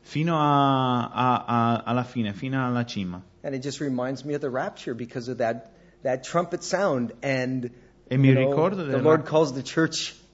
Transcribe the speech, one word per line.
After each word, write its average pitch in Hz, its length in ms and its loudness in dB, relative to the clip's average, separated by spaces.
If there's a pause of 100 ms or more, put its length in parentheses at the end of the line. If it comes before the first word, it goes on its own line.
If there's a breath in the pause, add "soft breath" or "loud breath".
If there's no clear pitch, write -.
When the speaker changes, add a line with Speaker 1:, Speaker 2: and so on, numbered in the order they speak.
Speaker 1:
Fino 160 400 -2
a, 135 720 4
a, 123 340 2
a, 117 380 2
alla 120 180 -2
fine, 113 300 -4
fino 131 340 -4
alla 123 180 -2
cima. 90 380 -8 (200)
Speaker 2:
And 143 120 -6
it 127 80 -6
just 139 180 -8
reminds 131 440 -4
me 147 100 -4
of 143 60 -4
the 143 100 -4
rapture 143 460 -6
because 120 340 -10
of 123 80 -6
that, 117 320 -2 (320 soft breath)
that 131 220 -2
trumpet 170 400 -2
sound. 147 580 0
And, 131 480 -2 (380 loud breath)
Speaker 1:
E 131 80 0
mi 135 100 8
Speaker 2:
you 135 80 10
know, 131 160 4
Speaker 1:
ricordo 170 340 0
Speaker 2:
the 139 60 -4
Speaker 1:
del 135 120 0
Speaker 2:
Lord 156 180 6
Speaker 1:
rap- - 80 -10
Speaker 2:
calls 151 240 4
the 131 100 -6
church - 540 -2 (180)